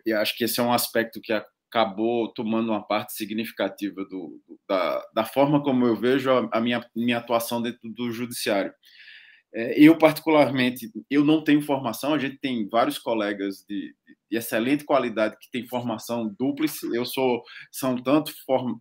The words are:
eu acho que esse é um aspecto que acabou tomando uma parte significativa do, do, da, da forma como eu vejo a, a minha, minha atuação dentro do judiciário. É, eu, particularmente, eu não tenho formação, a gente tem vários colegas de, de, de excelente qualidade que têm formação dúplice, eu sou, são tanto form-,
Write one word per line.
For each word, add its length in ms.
eu 160
acho 160
que 80
esse 160
é 20
um 80
aspecto 480
que 140
acabou 960
tomando 420
uma 140
parte 280
significativa 880
do, 420
do, 220
da, 340
da 100
forma 380
como 240
eu 100
vejo 340
a, 220
a 80
minha, 340
minha 220
atuação 460
dentro 260
do 240
judiciário. 580
É, 260
eu, 160
particularmente, 960
eu 140
não 180
tenho 200
formação, 500
a 60
gente 180
tem 320
vários 300
colegas 680
de, 280
de, 100
de 60
excelente 480
qualidade 560
que 100
têm 160
formação 640
dúplice, 560
eu 120
sou, 360
são 240
tanto 340
form-, 360